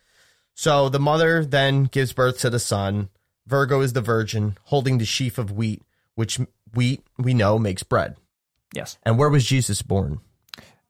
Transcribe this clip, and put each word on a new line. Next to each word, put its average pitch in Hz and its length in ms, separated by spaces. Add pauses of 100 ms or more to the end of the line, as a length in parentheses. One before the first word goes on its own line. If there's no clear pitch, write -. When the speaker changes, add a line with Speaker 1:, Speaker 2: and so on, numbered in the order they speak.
(540)
Speaker 1:
So 143 340
the 139 120
mother 160 440
then 139 400
gives 131 280
birth 127 280
to 123 100
the 117 100
son. 101 480 (380)
Virgo 139 340
is 127 140
the 127 80
virgin 107 640
holding 131 340
the 110 80
sheaf - 320
of 104 120
wheat, 107 320 (340)
which 113 220
m-, 127 100 (260)
wheat 127 280 (160)
we 127 140
know 107 260
makes 101 240
bread. - 340 (580)
Speaker 2:
Yes. - 280
Speaker 1:
And 113 140
where 143 140
was 143 160
Jesus 123 340
born? 98 400 (680)